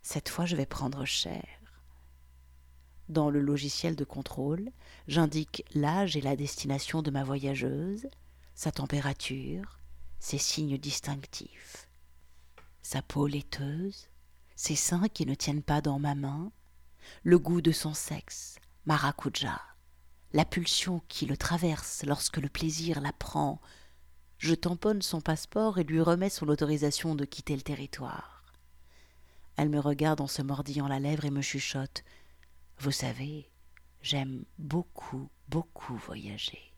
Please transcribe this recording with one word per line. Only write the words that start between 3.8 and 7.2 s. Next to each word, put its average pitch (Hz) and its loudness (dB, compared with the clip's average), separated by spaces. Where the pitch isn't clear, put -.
de 143 0
contrôle, 147 -4
j'indique 156 2
l'âge 156 4
et 147 0
la 139 2
destination 139 -2
de 147 0
ma 135 0